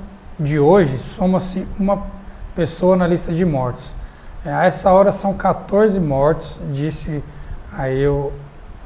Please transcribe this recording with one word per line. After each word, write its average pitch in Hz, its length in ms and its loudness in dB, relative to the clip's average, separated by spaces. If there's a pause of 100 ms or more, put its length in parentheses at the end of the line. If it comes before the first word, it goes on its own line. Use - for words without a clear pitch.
(380)
de 151 200 0
hoje 143 400 6
soma-se 185 680 -2 (140)
uma 196 220 0 (520)
pessoa 180 420 2
na 180 100 2
lista 175 260 0
de 170 140 0
mortos. 127 480 -2 (500)
É, 147 80 -6
a 151 140 2
essa 190 260 4
hora 196 180 8
são 196 220 0
quatorze 196 680 2
mortos, 151 640 0 (100)
disse 147 540 -4 (480)
aí 135 340 0
o, 143 240 0 (560)